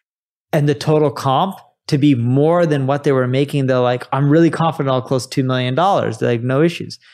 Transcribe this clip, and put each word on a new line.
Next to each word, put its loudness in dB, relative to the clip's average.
and 0
the 2
total 0
comp -2
to 0
be 4
more 2
than 0
what -2
they 2
were 0
making. 0
They're 2
like, 0
"I'm 0
really 4
confident -2
I'll -2
close -4
two -4
million -2
dollars." 0
They're -2
like, -2
"No 0
issues." -4